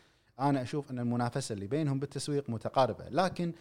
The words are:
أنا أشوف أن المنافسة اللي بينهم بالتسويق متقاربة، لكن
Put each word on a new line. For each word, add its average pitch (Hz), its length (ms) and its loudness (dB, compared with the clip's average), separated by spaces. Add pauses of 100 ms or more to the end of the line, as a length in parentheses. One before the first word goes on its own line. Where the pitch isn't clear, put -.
(400)
أنا 139 220 4
أشوف 139 280 -6
أن 123 80 -6
المنافسة 120 540 0
اللي 98 140 -4
بينهم 135 320 0
بالتسويق 143 520 -4
متقاربة، 113 580 2
لكن 170 520 0